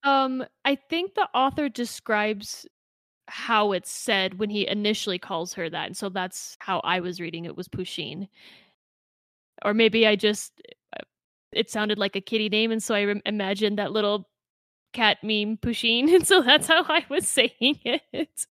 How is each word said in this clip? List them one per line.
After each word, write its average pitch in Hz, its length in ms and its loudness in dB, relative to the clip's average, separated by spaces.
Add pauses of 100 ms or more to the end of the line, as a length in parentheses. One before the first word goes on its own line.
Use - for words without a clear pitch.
Um, 269 420 2 (180)
I 277 120 2
think 349 400 -6
the 415 180 2
author 269 360 2
describes 214 960 -4 (600)
how 214 440 0
it's 180 180 -4
said 190 500 -2
when 214 100 -2
he 208 180 -2
initially 208 520 -2
calls 175 340 -8
her 170 160 -6
that, 160 180 -8
and - 100 -12
so 202 120 -6
that's 185 500 -8
how 185 240 -4
I 180 160 0
was 180 200 -8
reading 165 260 -8
it, 160 100 -10
was 185 120 -10
Pusheen. 180 600 -10 (1400)
Or 208 100 0
maybe 226 320 6
I 214 100 6
just, 208 460 -2 (340)
uh, - 80 -12 (480)
it - 200 -2
sounded 208 260 -2
like 202 180 -2
a 196 60 -4
kitty 214 280 -2
name, 214 220 2
and 220 120 -2
so 240 100 -2
I 202 120 2
rem-, 202 200 -2
imagined 202 540 -2
that 190 140 -2
little 208 360 0 (640)
cat 220 300 4
meme, 214 340 0
Pusheen, 240 580 2
<laughs> - 0 -
and 359 120 6
so 370 140 8
that's 277 260 4
how 330 200 6
I 330 220 2
was 285 180 0
saying 247 320 2
it. - 960 -2